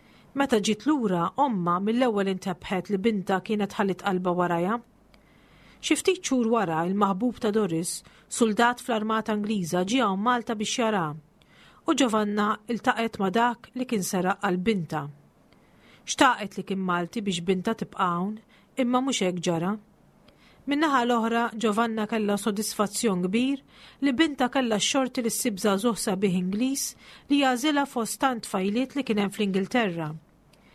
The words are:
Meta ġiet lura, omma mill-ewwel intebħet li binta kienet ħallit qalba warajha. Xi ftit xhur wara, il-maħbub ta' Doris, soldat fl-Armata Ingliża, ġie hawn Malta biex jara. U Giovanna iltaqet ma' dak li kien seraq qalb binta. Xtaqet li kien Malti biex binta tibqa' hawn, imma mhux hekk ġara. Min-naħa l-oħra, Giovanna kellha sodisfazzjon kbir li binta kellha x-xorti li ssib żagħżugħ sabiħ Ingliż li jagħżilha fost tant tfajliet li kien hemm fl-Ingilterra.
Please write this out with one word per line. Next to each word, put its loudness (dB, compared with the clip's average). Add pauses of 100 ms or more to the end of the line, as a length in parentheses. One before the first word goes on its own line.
(380)
Meta 4
ġiet 0
lura, 2
omma 2
mill-ewwel 2
intebħet -4
li 0
binta 0
kienet -2
ħallit -2
qalba 0
warajha. 0 (1080)
Xi 2
ftit 0
xhur 0
wara, 0
il-maħbub 0
ta' 0
Doris, -2 (240)
soldat 2
fl-Armata -2
Ingliża, 0
ġie 2
hawn 0
Malta 0
biex -4
jara. 0 (800)
U 4
Giovanna 2 (100)
iltaqet -2
ma' 0
dak 0
li -6
kien -2
seraq 0
qalb 0
binta. -2 (1000)
Xtaqet 2
li -8
kien -2
Malti -2
biex -2
binta 0
tibqa' -2
hawn, -2 (440)
imma 2
mhux 0
hekk -2
ġara. 0 (920)
Min-naħa 2
l-oħra, 2 (120)
Giovanna 0
kellha 0
sodisfazzjon -2
kbir 0 (420)
li 2
binta 0
kellha 0
x-xorti 0
li 0
ssib -2
żagħżugħ 2
sabiħ 0
Ingliż -2 (480)
li 4
jagħżilha 2
fost -4
tant 0
tfajliet -2
li -2
kien 0
hemm -2
fl-Ingilterra. 0 (640)